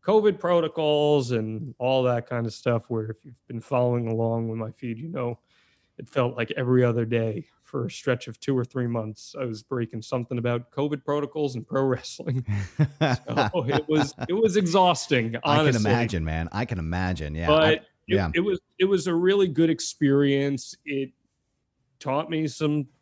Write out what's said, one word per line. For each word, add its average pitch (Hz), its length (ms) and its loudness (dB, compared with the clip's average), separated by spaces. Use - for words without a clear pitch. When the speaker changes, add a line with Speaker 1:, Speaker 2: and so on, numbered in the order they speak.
Speaker 1:
covid 208 340 4
protocols 151 920 2
and 110 480 -4
all 127 240 2
that 120 260 0
kind 117 160 -4
of 110 80 -6
stuff, 117 360 -2
where 113 160 -2
if 110 180 -10
you've - 240 -20
been 120 140 -8
following 123 460 0
along 113 420 0
with 113 100 -6
my 110 100 -6
feed, 117 300 -10
you 160 100 -10
know, 123 300 -6
it 127 100 -16
felt 123 300 0
like 117 200 -4
every 127 260 4
other 117 220 2
day 113 400 -2
for - 240 -6
a - 40 -8
stretch - 360 -4
of 117 120 -16
two 135 160 -2
or 123 80 0
three 123 220 -4
months, 113 540 -6
I 131 60 -4
was 110 180 -8
breaking 117 400 -6
something 123 340 -4
about 120 320 -2
covid 147 340 -4
protocols 143 520 -2
and 139 100 -8
pro 135 200 0
wrestling. 123 680 -4
<laughs> 101 40 0
So 123 640 0
it 143 240 -2
was, 151 240 2
it 170 40 0
was 208 240 2
exhausting, 165 880 2
honestly. 147 260 4
Speaker 2:
I - 20 4
can 117 100 2
imagine, 107 420 0
man. 80 280 -2
I 107 140 -2
can 95 120 -6
imagine. 82 560 -2
Yeah. 82 140 -2
Speaker 1:
But 156 160 6
Speaker 2:
I, 156 80 6
Speaker 1:
it, - 120 0
Speaker 2:
yeah. 185 280 0
Speaker 1:
it 170 60 2
was, 190 180 0
it 185 80 2
was 185 220 0
a 170 80 0
really 190 320 2
good 160 240 2
experience. 139 1040 0
It 139 280 -6
taught 143 300 -4
me 160 180 -2
some 147 400 -2